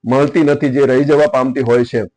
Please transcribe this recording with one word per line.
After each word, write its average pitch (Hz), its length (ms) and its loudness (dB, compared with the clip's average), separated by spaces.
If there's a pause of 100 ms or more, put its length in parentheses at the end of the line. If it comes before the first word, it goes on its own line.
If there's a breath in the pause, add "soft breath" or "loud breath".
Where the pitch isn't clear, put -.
(100)
મળતી 143 300 0
નથી, 147 280 0
જે 131 120 -2
રહી 131 240 2
જવા 147 220 2
પામતી 135 340 -2
હોય 120 240 0
છે. 120 180 -4 (140)